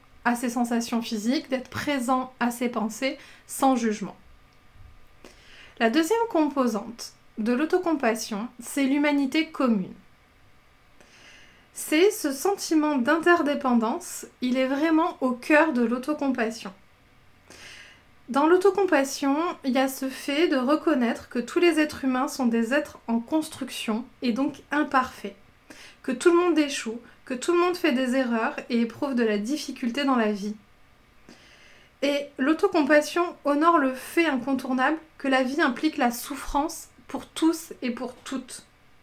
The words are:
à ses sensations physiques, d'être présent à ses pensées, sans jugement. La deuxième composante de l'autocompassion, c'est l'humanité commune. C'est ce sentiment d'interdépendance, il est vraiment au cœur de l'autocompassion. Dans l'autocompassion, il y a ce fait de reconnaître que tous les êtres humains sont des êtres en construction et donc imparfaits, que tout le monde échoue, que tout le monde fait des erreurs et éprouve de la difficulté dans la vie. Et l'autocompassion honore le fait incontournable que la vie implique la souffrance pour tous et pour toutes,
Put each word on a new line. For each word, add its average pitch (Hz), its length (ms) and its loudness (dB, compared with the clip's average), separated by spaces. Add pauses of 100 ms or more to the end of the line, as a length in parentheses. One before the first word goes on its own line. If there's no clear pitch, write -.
(240)
à 240 100 2
ses 240 160 -4
sensations 233 500 -2
physiques, 226 480 -2
d'être 254 220 -6
présent 262 720 -2
à 240 100 0
ses 240 180 -2
pensées, 233 480 -4 (300)
sans 269 280 2
jugement. 214 420 -2 (1600)
La 233 100 2
deuxième 320 300 2 (100)
composante 269 880 -2 (240)
de 226 160 0
l'autocompassion, 269 920 0 (120)
c'est - 240 -2
l'humanité 285 640 2
commune. 226 460 0 (1800)
C'est 339 380 2
ce 311 220 -2
sentiment 302 640 0
d'interdépendance, 285 1300 2 (160)
il 254 160 0
est 262 80 2
vraiment 311 560 2
au 254 100 2
cœur 302 400 2
de 240 100 0
l'autocompassion. 247 880 -4 (1600)
Dans 277 180 2
l'autocompassion, 330 880 4 (280)
il 262 80 0
y 269 60 2
a 269 100 2
ce 269 220 -6
fait 285 380 0
de 302 80 2
reconnaître 269 760 0
que - 80 -6
tous 233 200 -2
les 339 220 4
êtres 302 240 -2
humains 262 240 0
sont 269 180 -2
des 233 280 0
êtres 302 240 -2 (100)
en 233 120 0
construction 254 840 -4 (160)
et 247 120 0
donc 277 380 -4
imparfaits, 285 640 -2 (680)
que 262 100 -4
tout 247 180 4
le 339 60 6
monde 349 220 4
échoue, 254 420 -2 (240)
que 269 100 -8
tout 247 180 -2
le 349 60 4
monde 349 180 2
fait 311 160 0
des 254 240 0
erreurs 240 400 0 (120)
et 233 120 2
éprouve 262 340 -2
de 240 100 2
la 214 140 2
difficulté 247 680 -4
dans 269 120 2
la 214 160 2
vie. 208 220 -6 (1500)
Et 285 240 0 (100)
l'autocompassion 302 880 2 (200)
honore 302 340 4
le 262 160 2
fait 339 320 0
incontournable 269 720 0 (200)
que 277 100 -4
la 262 140 4
vie 277 200 0
implique 302 340 0
la 254 140 2
souffrance - 800 -6 (180)
pour - 200 -10
tous - 540 -2
et 247 100 -4
pour 247 240 -8
toutes, - 500 -10 (380)